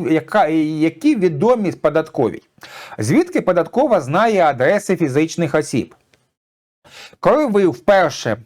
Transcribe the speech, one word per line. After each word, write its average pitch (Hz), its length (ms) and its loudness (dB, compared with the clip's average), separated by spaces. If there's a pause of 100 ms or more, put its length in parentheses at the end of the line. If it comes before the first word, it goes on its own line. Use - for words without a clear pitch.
яка, 160 380 2
які 160 680 0
відомі 185 560 0
з - 40 -10
податковій. 147 680 -2 (560)
Звідки 220 440 0
податкова 185 600 0
знає 190 400 0
адреси 156 540 0
фізичних 156 600 -2
осіб? 147 400 -4 (1200)
Коли 277 260 2
ви 196 220 2
вперше 156 800 0